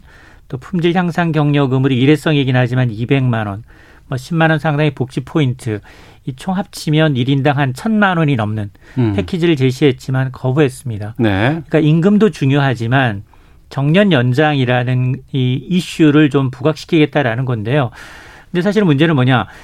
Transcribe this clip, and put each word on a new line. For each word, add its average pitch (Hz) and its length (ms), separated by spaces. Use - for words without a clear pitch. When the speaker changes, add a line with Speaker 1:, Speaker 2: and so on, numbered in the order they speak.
Speaker 1:
또 131 100
품질 170 360
향상 175 380
격려금으로 139 640
일회성이긴 139 640
하지만 127 340
이백만 117 560
원, 101 180
뭐 131 100
십만 160 320
원 156 80
상당의 147 360
복지 127 260
포인트, 127 600
이 131 80
총 185 220
합치면 156 600
일 120 120
인당 139 280
한 135 160
천만 208 460
원이 147 160
넘는 107 360
Speaker 2:
음. 113 160
Speaker 1:
패키지를 160 400
제시했지만 131 760
거부했습니다. 127 880
Speaker 2:
네. 107 300
Speaker 1:
그러니까 160 300
임금도 170 520
중요하지만 131 920
정년 170 440
연장이라는 127 1080
이 127 220
이슈를 156 640
좀 135 200
부각시키겠다라는 147 960
건데요. 123 460
근데 175 120
사실 208 220
문제는 160 300
뭐냐? 127 320